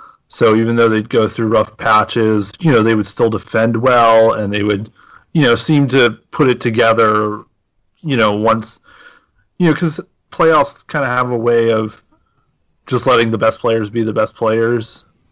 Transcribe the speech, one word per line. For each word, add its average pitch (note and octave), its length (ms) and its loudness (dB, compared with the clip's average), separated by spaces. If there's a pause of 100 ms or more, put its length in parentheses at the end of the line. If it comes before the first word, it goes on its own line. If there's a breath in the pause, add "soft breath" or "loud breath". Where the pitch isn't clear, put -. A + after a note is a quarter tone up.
(280 loud breath)
So A2 280 2
even A2+ 200 0
though A#2 120 2
they'd A2 200 -2
go A2 180 0
through A2 220 -4
rough A2 280 0
patches, A2 840 0
you E3 100 2
know, A#2 120 4
they A2+ 120 2
would G#2+ 120 -2
still A#2 240 -2
defend A2+ 460 -2
well, A2+ 580 4
and G#2 180 -4
they G2+ 100 -4
would, G#2 300 -4 (400 soft breath)
you D#3+ 100 0
know, A#2+ 120 4
seem C#3+ 340 0
to A#2+ 300 2 (140)
put C#3+ 160 0
it B2 120 0
together, A2 840 0 (580)
you C#3+ 140 -4
know, G#2+ 180 0
once, A2 460 -2 (800 soft breath)
you F3 100 2
know, D#3+ 60 2
'cause D#3+ 260 -6 (300)
playoffs D#3+ 560 0
kinda C#3+ 200 -4
have B2 240 -2
a B2 60 -2
way A#2 340 0
of A2 320 -4 (840)
just B2 200 -4
letting A#2 240 2
the A2 80 -4
best A2 200 0
players A2+ 320 -2
be A#2 120 -4
the A2 100 -4
best G#2+ 220 -4
players. A2+ 720 -4 (260)